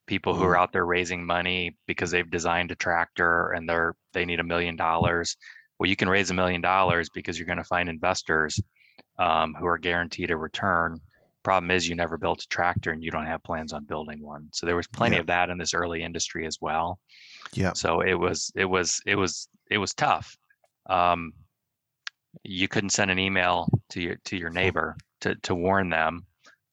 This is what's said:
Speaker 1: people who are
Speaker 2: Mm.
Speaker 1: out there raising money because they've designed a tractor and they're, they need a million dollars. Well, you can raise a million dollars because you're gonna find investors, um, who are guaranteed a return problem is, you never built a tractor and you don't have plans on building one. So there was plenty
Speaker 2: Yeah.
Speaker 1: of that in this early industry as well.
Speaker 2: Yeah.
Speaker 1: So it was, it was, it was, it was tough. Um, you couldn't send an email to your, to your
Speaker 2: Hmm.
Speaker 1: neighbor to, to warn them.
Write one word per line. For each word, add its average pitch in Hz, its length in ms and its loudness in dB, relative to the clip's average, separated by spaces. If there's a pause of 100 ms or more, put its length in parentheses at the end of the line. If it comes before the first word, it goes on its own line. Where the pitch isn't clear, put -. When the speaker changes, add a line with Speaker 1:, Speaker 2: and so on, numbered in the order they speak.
Speaker 1:
people 92 300 -2
who 85 80 2
are 90 120 6
Speaker 2:
Mm. 87 40 6
Speaker 1:
out 90 120 4
there 90 140 2
raising 87 400 -2
money 87 500 -2 (120)
because 85 240 -2
they've 87 180 0
designed 85 420 0
a 82 40 -6
tractor 85 800 2
and 82 140 -4
they're, 85 280 0 (180)
they 87 120 0
need 85 140 -2
a 85 40 -2
million 85 320 0
dollars. 85 600 0 (440)
Well, 90 100 2
you 95 60 2
can 95 140 2
raise 95 200 4
a 92 60 0
million 90 260 2
dollars 87 480 4
because 87 280 -8
you're 82 100 -8
gonna 87 160 -4
find 87 260 0
investors, 80 720 0 (580)
um, 80 380 2
who 87 100 -6
are 85 140 2
guaranteed 87 500 -2
a 82 80 0
return 82 640 -2 (420)
problem 90 280 2
is, 87 160 2
you 85 80 -2
never 82 220 -2
built 82 260 -2
a - 60 -14
tractor 87 420 0
and 80 100 -6
you 82 80 -6
don't 80 160 -4
have 80 180 -6
plans 80 280 -6
on 76 140 -10
building 76 360 -8
one. 76 300 -14
So - 140 -8
there 85 100 2
was 87 120 -2
plenty 110 280 0
Speaker 2:
Yeah. 87 60 2
Speaker 1:
of 80 60 -6
that 87 220 2
in 87 80 -6
this 85 160 -4
early 85 300 -2
industry 82 420 -6
as 78 140 -8
well. 85 400 -2 (540)
Speaker 2:
Yeah. 92 200 2
Speaker 1:
So 85 280 0
it 92 140 4
was, 87 400 -2
it 98 100 2
was, 92 400 0
it 101 100 2
was, 95 320 0 (240)
it 104 60 2
was 98 160 -2
tough. 113 440 0 (520)
Um, 87 420 2 (1120)
you 95 240 -2
couldn't 101 220 -2
send 98 220 2
an 92 80 2
email 90 500 2 (220)
to 92 100 -6
your, 90 140 -4 (100)
to - 100 -6
your 85 140 -6
Speaker 2:
Hmm. 82 60 -8
Speaker 1:
neighbor 82 420 2 (240)
to, - 140 0
to - 200 -2
warn 95 340 2
them. 80 360 0 (480)